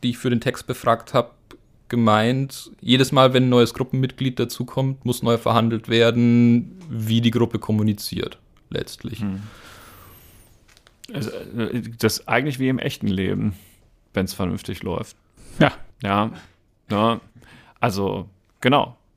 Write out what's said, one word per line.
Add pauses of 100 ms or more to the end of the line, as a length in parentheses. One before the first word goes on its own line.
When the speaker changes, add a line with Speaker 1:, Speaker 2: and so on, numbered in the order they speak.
Speaker 1:
die
ich
für
den
Text
befragt
hab, (540)
gemeint,
jedes
Mal,
wenn
ein
neues
Gruppenmitglied
dazukommt,
muss
neu
verhandelt
werden, (100)
wie
die
Gruppe
kommuniziert, (300)
letztlich.
Speaker 2:
Hm. (1700)
Also,
äh, (180)
das
ist
eigentlich
wie
im
echten
Leben, (580)
wenn's
vernünftig
läuft. (420)
Speaker 3:
Ja. (280)
Speaker 2:
Ja. (580)
Ja. (640)
Also, (320)
genau. (220)